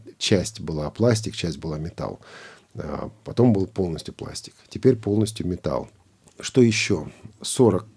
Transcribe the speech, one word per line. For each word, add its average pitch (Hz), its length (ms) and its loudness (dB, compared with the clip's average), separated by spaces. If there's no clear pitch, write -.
часть - 420 0
была 76 300 -6
пластик, 110 460 0
часть 82 240 -6
была 80 180 -6
металл. 78 420 -8
А, 69 340 -8
потом 120 300 4
был 95 140 0
полностью 87 460 -4
пластик. - 400 -14
Теперь 131 260 2
полностью 104 520 -2
металл. 82 400 -4
Что - 220 2
еще? 107 480 2
Сорок 107 440 4